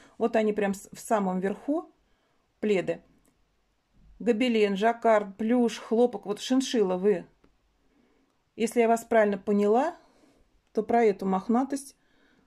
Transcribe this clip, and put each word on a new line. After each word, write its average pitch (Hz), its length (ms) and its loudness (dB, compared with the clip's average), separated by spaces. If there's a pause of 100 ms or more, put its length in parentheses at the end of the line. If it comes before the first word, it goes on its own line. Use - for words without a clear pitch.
(180)
Вот 226 180 -2
они 220 160 2
прям 202 220 -2
с-, - 180 -12
в - 80 -20
самом 185 400 -2
верху, 285 500 -4 (680)
пледы. 170 420 -2 (1160)
Гобелен, 214 560 2
жаккард, 220 600 2
плюш, 226 400 0
хлопок, 240 480 0
вот 208 160 -8
шиншилла 240 560 0
вы. 185 280 0 (1300)
Если 226 240 -2
я 226 80 4
вас 226 180 0
правильно 208 320 2
поняла, 214 580 0 (760)
то 220 80 -2
про 233 220 2
эту 202 240 0
мохнатость 233 680 -2 (520)